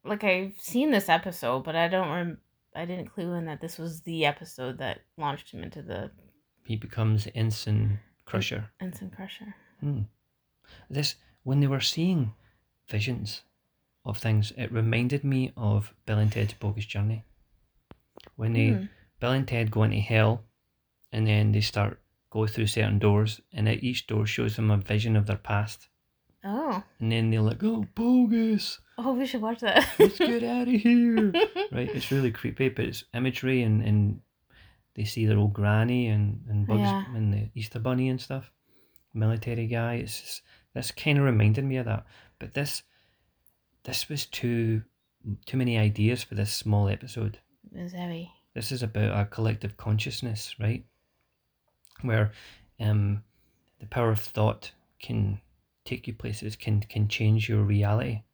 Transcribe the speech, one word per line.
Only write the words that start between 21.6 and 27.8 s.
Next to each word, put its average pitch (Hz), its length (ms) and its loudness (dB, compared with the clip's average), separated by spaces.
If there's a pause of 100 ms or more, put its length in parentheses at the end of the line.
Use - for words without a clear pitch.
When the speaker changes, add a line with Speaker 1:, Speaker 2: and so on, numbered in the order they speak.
Speaker 2:
start, 104 380 -2 (300)
go 110 180 0
through 107 200 -2
certain 104 300 2
doors, 104 440 4 (100)
and 107 160 0
at 110 160 0
each 123 240 -4
door 107 180 0
shows 110 300 -2
them 110 160 2
a 104 60 6
vision 107 400 0
of 101 100 2
their 104 100 0
past. - 520 -4 (540)
Speaker 1:
Oh. 202 380 -2 (180)
Speaker 2:
And 113 120 0
then 113 180 2
they're 110 120 2
like, 110 220 2
"Oh, 220 300 0